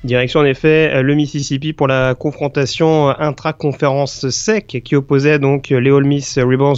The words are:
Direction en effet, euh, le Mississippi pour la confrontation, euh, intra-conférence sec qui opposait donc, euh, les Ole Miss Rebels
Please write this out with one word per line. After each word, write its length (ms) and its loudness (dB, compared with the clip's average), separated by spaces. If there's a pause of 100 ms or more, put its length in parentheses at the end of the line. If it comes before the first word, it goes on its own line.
Direction 360 0
en 40 4
effet, 480 2
euh, 100 2
le 120 2
Mississippi 580 -2
pour 140 -2
la 280 2
confrontation, 920 0
euh, 100 2
intra-conférence 1080 -4
sec 560 -4
qui 120 -2
opposait 420 2
donc, 340 0
euh, 80 2
les 100 2
Ole 140 4
Miss 340 -2
Rebels 400 2